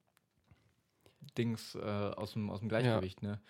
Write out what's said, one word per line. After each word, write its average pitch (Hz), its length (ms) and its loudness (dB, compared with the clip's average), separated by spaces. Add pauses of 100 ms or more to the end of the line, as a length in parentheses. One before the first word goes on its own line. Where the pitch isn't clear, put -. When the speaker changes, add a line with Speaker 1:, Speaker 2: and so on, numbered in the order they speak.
(1400)
Speaker 1:
Dings, 117 380 0
äh, - 60 -8
aus 104 520 -2
dem, 104 180 -2
aus 98 100 -4
dem 107 100 -2
Speaker 2:
Ja. 110 100 4
Speaker 1:
Gleichgewicht, 110 420 4
ne? 104 280 -2